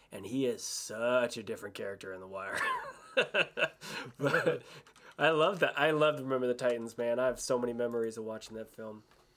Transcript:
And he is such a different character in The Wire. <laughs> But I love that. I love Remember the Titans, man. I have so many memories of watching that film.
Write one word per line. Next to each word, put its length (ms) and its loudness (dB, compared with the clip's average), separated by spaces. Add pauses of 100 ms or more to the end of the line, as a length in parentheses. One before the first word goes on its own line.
(120)
And 140 -10
he 200 0
is 160 0
such 720 0
a 60 -8
different 320 -8
character 380 -8
in 80 -10
The 80 -12
Wire. 300 -6 (580)
<laughs> 1040 -2
But 440 2 (560)
I 120 6
love 300 4
that. 180 4
I 140 6
love 260 4
Remember 300 0
the 60 2
Titans, 440 0
man. 220 2
I 60 4
have 140 0
so 180 2
many 140 0
memories 440 0
of 80 -6
watching 320 -10
that 180 -10
film. 280 -12 (340)